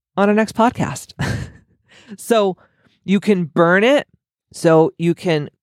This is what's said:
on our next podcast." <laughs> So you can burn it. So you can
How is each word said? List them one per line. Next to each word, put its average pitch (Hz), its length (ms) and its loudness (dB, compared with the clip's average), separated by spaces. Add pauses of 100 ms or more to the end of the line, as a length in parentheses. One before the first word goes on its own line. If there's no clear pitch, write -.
(180)
on 202 100 2
our 208 60 2
next 214 200 -2
podcast." - 640 -2
<laughs> - 320 -6 (680)
So 202 400 -2 (460)
you 190 140 0
can 190 260 0
burn 170 380 2
it. 269 240 2 (460)
So 160 460 2
you 170 160 0
can 156 340 -4 (140)